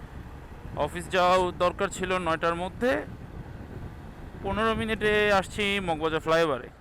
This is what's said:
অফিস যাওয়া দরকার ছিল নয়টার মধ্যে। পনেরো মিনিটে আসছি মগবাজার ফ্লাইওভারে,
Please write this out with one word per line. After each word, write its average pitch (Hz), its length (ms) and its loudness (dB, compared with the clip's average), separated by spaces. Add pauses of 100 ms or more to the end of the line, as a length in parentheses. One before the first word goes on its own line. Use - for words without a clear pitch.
(760)
অফিস 156 340 -4
যাওয়া 180 480 6
দরকার 180 300 2
ছিল 185 300 -2
নয়টার 170 360 2
মধ্যে। 226 480 0 (1400)
পনেরো 208 320 2
মিনিটে 208 580 2
আসছি 202 480 0
মগবাজার 160 400 0
ফ্লাইওভারে, 156 480 2 (120)